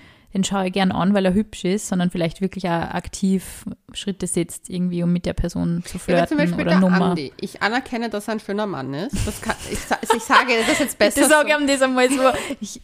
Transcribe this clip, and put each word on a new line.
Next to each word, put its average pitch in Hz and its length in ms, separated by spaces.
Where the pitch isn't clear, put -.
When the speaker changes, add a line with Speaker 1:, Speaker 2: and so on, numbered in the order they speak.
Speaker 1:
den 196 100
schaue 190 240
ich 185 40
gern 190 200
an, 185 220
weil 196 120
er 180 80
hübsch 214 300
ist“, 190 240
sondern 180 220
vielleicht 165 300
wirklich 190 260
auch 170 40
aktiv - 720
Schritte - 360
setzt - 420
irgendwie, 180 320
um 175 100
mit 175 140
der 175 60
Person 170 520
zu - 220
Speaker 2:
Ja, 175 120
aber 170 80
Speaker 1:
flirten - 20
Speaker 2:
zum 311 100
Beispiel 180 220
Speaker 1:
oder 180 100
Speaker 2:
der 180 80
Speaker 1:
Nummer. 180 320
Speaker 2:
Andi. 160 300
Ich - 220
anerkenne, 233 480
dass 208 180
er 220 60
ein 220 60
schöner 208 260
Mann 135 280
ist. 185 220
Das 214 140
kann, 220 160
ich - 80
sa-, - 180
ich 226 80
sage 247 300
das 302 100
jetzt 277 200
Speaker 1:
<laughs> - 20
Speaker 2:
besser 285 220
Speaker 1:
Bitte 302 100
sag 302 180
Speaker 2:
so. 302 80
Speaker 1:
ihm 285 80
das 269 160
einmal 254 280
so. 269 100
„Ich, - 240